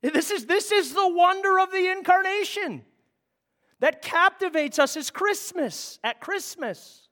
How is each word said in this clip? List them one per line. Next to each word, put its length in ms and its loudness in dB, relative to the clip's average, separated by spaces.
This 300 0
is, 140 -4
this 260 0
is 220 0
the 140 2
wonder 520 4
of 120 2
the 200 0
incarnation 920 0
that 220 0
captivates 760 0
us 180 4
as 120 -8
Christmas, 920 -4
at 160 -4
Christmas. 920 -10